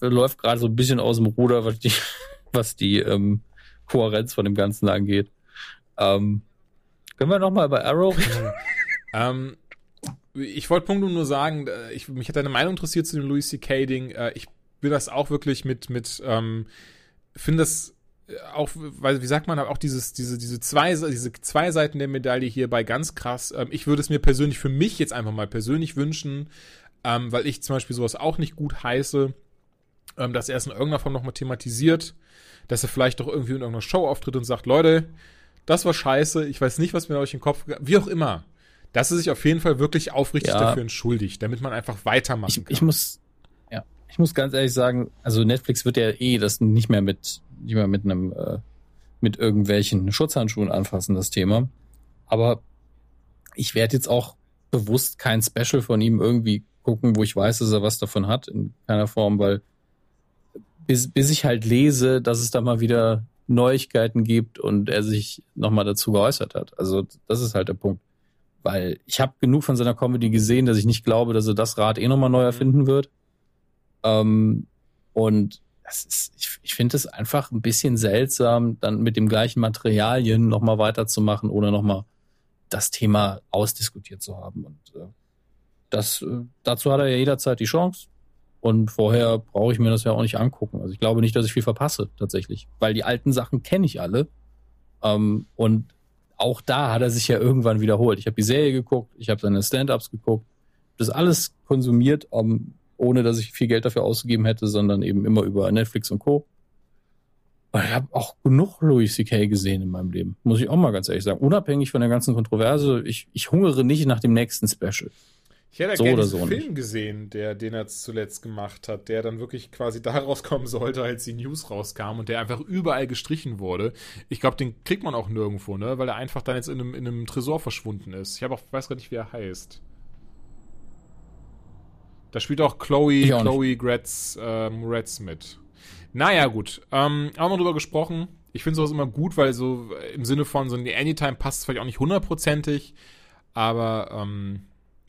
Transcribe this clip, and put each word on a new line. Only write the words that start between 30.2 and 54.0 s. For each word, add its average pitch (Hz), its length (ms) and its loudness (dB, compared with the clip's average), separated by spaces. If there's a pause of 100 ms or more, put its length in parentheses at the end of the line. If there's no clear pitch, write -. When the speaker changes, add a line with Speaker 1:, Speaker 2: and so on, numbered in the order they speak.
Speaker 2:
dass 120 160 -4
er 131 80 -4
es 123 100 -4
in 135 60 -10
irgendeiner 143 260 -2
Form 139 140 -4
nochmal 127 200 -6
thematisiert, 131 840 -2 (520)
dass 120 160 -2
er 131 60 -4
vielleicht 127 320 0
doch 127 80 -6
irgendwie 131 240 -4
in 135 60 -4
irgendeiner 117 240 -6
Show 180 260 0
auftritt 135 280 -4
und 120 80 -2
sagt, 120 220 -4
„Leute, 160 380 6 (600)
das 165 180 2
war 170 100 2
scheiße, 151 520 0
ich - 140 -8
weiß 131 180 0
nicht, 165 160 0
was 170 140 -2
mir 147 100 -2
euch 139 160 -4
im 131 60 -10
Kopf - 260 -2
ge-“, 147 140 -8
wie 151 160 2
auch 196 100 4
immer, 147 380 -2 (480)
dass - 180 2
er 170 60 0
sich 170 140 0
auf - 140 -4
jeden 156 160 4
Fall 147 180 2
wirklich 151 340 -2
aufrichtig - 400 0
Speaker 1:
Ja. 104 80 2
Speaker 2:
dafür 117 220 2
entschuldigt, 113 600 -4
damit 117 180 -4
man 131 120 -6
einfach 110 320 -8
weitermachen 113 460 0
Speaker 1:
Ich, - 140 -4
Speaker 2:
kann. - 80 -8
Speaker 1:
ich - 80 -2
muss, - 400 0 (500)
ja, 113 140 -10 (240)
ich - 100 -6
muss 165 160 4
ganz 135 200 0
ehrlich 135 180 2
sagen, 123 380 0 (120)
also 113 200 2
Netflix 123 420 2
wird 123 120 2
ja 113 140 4
eh 123 280 2
das 104 220 0
nicht 110 280 4
mehr 104 140 4
mit, - 400 -4 (180)
nicht 117 140 -6
mehr 107 140 2
mit 98 160 0
einem, 92 280 -2
äh, - 260 -6 (640)
mit 110 160 2
irgendwelchen 101 760 2
Schutzhandschuhen 110 580 0
anfassen, 98 440 -2
das 95 160 -2
Thema. 104 380 2 (580)
Aber 113 360 2 (920)
ich - 180 -4
werd 113 180 2
jetzt 127 160 0